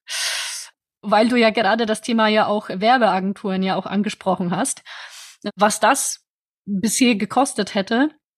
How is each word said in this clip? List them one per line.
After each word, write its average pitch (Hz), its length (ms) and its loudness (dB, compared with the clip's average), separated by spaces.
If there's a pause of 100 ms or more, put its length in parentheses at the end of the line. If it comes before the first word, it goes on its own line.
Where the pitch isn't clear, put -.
(1000)
weil 214 280 2
du 247 80 2
ja 226 140 6
gerade 226 360 0
das 220 140 -2
Thema 226 260 0
ja 214 200 4
auch 208 240 -4
Werbeagenturen 190 920 0
ja 190 140 0
auch 190 100 -6
angesprochen 190 640 -2
hast. 196 320 -4 (720)
Was 208 240 0
das - 480 0 (400)
bisher 214 480 2
gekostet 214 600 -2
hätte, 233 360 0 (280)